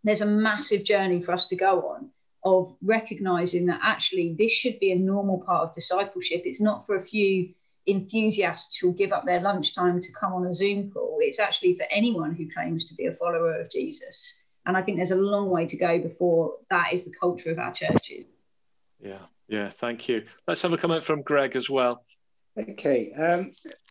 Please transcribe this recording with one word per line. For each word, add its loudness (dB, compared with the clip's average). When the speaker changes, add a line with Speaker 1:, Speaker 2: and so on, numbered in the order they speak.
Speaker 1:
there's 4
a 0
massive 2
journey 2
for -2
us 2
to -2
go 4
on -8
of 4
recognising 0
that 0
actually 0
this 4
should -2
be 2
a 2
normal 2
part 2
of -8
discipleship. -2
It's -4
not 0
for 0
a 0
few 2
enthusiasts 0
who'll 2
give 0
up -2
their 2
lunchtime 0
to -10
come -4
on -2
a -2
Zoom 0
call. -4
It's 2
actually 2
for -4
anyone 0
who -8
claims -4
to -20
be -4
a 0
follower 0
of -6
Jesus. -6
And 2
I 0
think -2
there's 0
a 2
long 2
way 2
to -6
go 2
before 2
that 2
is -2
the -16
culture -2
of -2
our -4
churches. -2
Speaker 2:
Yeah, -14
yeah, -4
thank -6
you. 0
Let's -2
have 0
a 0
comment 0
from -2
Greg 2
as -2
well. 2
Speaker 3:
Okay, -2
um, 0